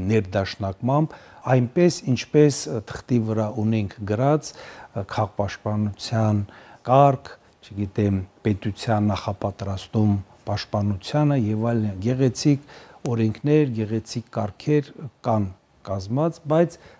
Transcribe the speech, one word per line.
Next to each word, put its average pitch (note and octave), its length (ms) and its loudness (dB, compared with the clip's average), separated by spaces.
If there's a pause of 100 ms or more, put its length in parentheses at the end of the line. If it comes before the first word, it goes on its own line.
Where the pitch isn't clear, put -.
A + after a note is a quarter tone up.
ներդաշնակմամբ, G#2 1120 -2 (280)
այնպես, C3 580 4
ինչպես, C#3+ 640 2
ը, C#3+ 180 -6
թղթի - 380 -2
վրա A2 340 0
ունենք G#2+ 460 0
գրած, B2 500 0
ը, - 60 -18 (460)
քաղաքապաշտպանության G#2+ 1400 -2 (400)
կարգ, C3+ 500 4 (320)
չգիտեմ, G2+ 540 0 (200)
պետության G#2 680 0
նախապատրաստում G2+ 1080 -2 (240)
պաշտպանությանը G#2 1000 -2
և G#2+ 240 -2
այլն, A2 320 -2
գեղեցիկ C3 800 0 (260)
օրենքներ, B2 680 0
գեղեցիկ A2 560 -4
կարգեր B2+ 640 -2 (260)
կան G#2+ 300 0 (380)
կազմած, A2 560 -4
բայց D#3+ 360 2 (220)